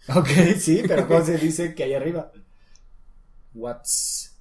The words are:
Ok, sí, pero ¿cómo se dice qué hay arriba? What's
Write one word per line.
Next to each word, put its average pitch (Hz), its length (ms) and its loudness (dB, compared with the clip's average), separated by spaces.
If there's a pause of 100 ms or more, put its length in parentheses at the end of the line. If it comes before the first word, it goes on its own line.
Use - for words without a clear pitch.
Ok, 139 200 2 (300)
sí, 165 280 0
pero 147 220 0
¿cómo 165 160 4
se 165 140 -2
dice 165 360 -2
qué 147 100 -6
hay 131 100 -4
arriba? 151 360 -6 (1200)
What's - 880 -8